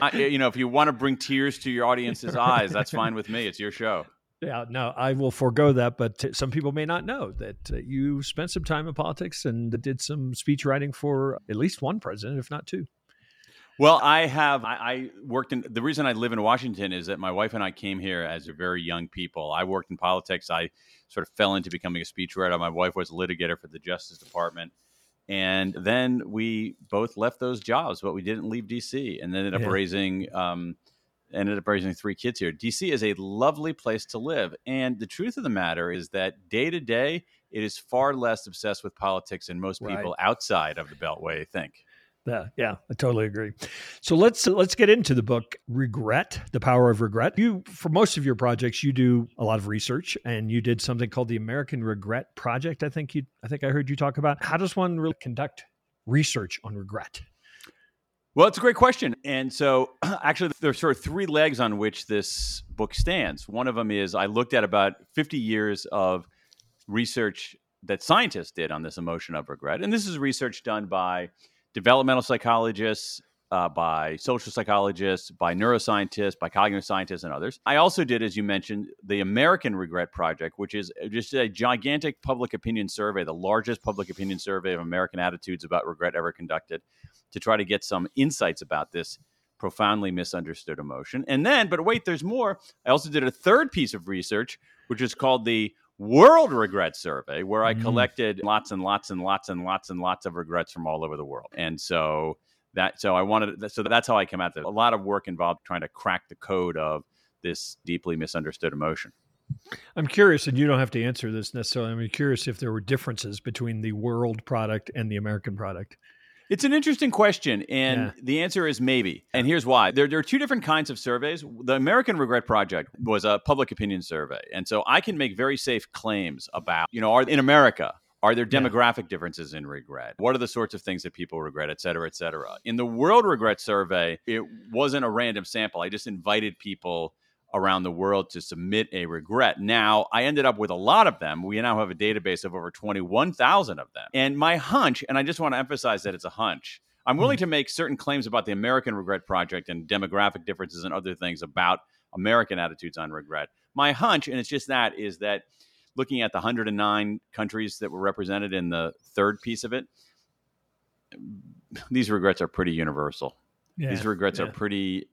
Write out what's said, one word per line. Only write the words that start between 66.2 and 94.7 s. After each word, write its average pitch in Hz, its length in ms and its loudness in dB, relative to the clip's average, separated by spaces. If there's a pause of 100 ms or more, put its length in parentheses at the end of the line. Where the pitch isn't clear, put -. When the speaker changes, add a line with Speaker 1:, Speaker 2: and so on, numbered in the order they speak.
Speaker 1:
research 113 680 -2 (260)
that 98 220 -4
scientists 170 480 0
did 80 180 -4
on 78 140 -6
this 80 160 -10
emotion 85 340 -6
of 76 160 -6
regret. 71 320 -6
And 202 100 -2
this 220 140 0
is 175 140 -6
research 135 420 -2
done 107 240 -4
by 90 460 -2 (420)
developmental 127 480 6
psychologists, 113 1000 0 (280)
uh, 87 200 2
by 80 480 -2
social 120 340 -2
psychologists, 98 800 0
by 87 240 0
neuroscientists, 104 840 0
by 85 120 -6
cognitive 101 340 2
scientists, 92 400 -4
and 82 80 -10
others. 80 340 -8
I 139 120 2
also 180 260 4
did, 120 180 0
as 107 140 -2
you 107 80 0
mentioned, 101 440 -4 (180)
the 101 160 0
American 123 520 2
Regret 87 380 -4
Project, 82 480 -4
which 101 160 -8
is 95 160 -6 (180)
just 110 240 -6
a 127 140 0
gigantic 123 760 -2
public 123 320 -4
opinion 110 360 -4
survey, 104 340 -2
the 80 100 -4
largest 104 480 0
public 101 280 -4
opinion 95 280 -6
survey 95 360 -4
of 85 80 -4
American 90 400 -2
attitudes 90 420 -4
about 82 240 -2
regret 85 260 -2
ever 85 200 -2
conducted, 80 480 -8 (500)
to - 80 -10
try 110 160 2
to 104 80 0
get 98 220 -2
some 90 200 -2 (120)
insights 135 440 0
about 76 300 -4
this 82 260 -8 (400)
profoundly 101 540 0
misunderstood 82 640 -6
emotion. 71 520 -10
And 139 160 2
then, 240 240 4
but 165 160 -2
wait, 226 180 2
there's 165 180 -4
more. 208 380 -2 (260)
I - 40 2
also 147 200 4
did 147 140 0
a 127 80 2
third 254 400 4
piece 139 220 -2
of 95 160 -10
research, 104 500 -2 (280)